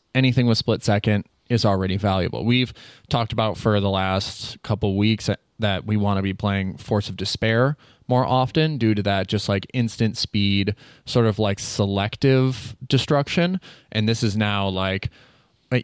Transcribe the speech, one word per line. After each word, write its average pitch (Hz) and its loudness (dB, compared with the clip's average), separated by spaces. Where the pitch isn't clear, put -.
anything 127 4
with 113 4
split - -2
second 104 2
is 117 2
already 95 2
valuable. 92 0
We've 120 0
talked 117 -2
about 110 -2
for 107 2
the 98 0
last 95 -2
couple 101 0
weeks 107 2
that, 101 -2
that 101 -2
we 107 0
wanna 101 2
be 98 -2
playing 98 -2
Force - -2
of 95 -10
Despair 113 0
more 127 2
often 147 0
due 110 2
to 104 -2
that 98 0
just, 104 -2
like, 98 0
instant 113 -2
speed, 101 0
sort 120 2
of, 107 0
like, 101 0
selective 123 0
destruction. 156 0
And 107 0
this 113 0
is 107 0
now, 101 0
like, 95 -2
uh, 127 2